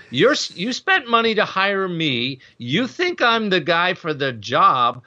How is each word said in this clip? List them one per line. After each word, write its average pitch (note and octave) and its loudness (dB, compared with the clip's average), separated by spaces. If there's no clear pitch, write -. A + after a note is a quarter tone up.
you're, F#3 4
s-, - -4
you G#3+ -6
spent F#4 -2
money A3+ 2
to G3 2
hire F#3+ -2
me. C3+ -2
You D3+ -2
think F4 -4
I'm A3+ 2
the F#3 2
guy F3 0
for E3 -6
the C3+ -2
job. B2 2